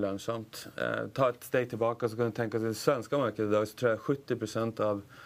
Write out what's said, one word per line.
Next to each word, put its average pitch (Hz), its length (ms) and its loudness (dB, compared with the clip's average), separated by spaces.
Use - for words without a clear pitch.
lønnsomt. 107 560 -6
Eh, 113 400 -2
ta 131 160 4
et - 160 -4
steg 123 240 2
tilbake, 113 400 0
så 110 80 -6
kan 117 140 2
du - 100 -6
tenke 113 160 0
at 110 80 0
i 113 60 0
det 107 80 -6
svenske 143 400 0
markedet 107 320 0
i - 20 6
dag, 107 160 4
så - 80 -16
tror 123 140 4
jeg 110 160 -2
sjutti 139 320 0
prosent 113 420 -2
av, 101 220 0